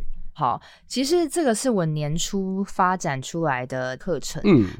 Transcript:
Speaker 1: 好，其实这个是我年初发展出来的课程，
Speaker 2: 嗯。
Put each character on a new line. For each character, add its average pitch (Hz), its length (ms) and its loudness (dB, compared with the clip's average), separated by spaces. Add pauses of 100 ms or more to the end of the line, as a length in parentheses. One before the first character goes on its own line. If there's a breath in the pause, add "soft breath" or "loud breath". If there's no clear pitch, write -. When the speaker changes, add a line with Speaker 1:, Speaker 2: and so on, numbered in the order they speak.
(320)
Speaker 1:
好， 139 280 -2 (260 soft breath)
其 254 180 -2
实 330 240 2
这 339 160 0
个 233 100 4
是 262 140 -2
我 196 180 2
年 151 300 -2
初 190 480 -2
发 185 320 2
展 143 240 -4
出 165 240 -6
来 127 220 -2
的 127 320 -6
课 165 200 -4
程， - 260 -8
Speaker 2:
嗯。 139 220 8 (140)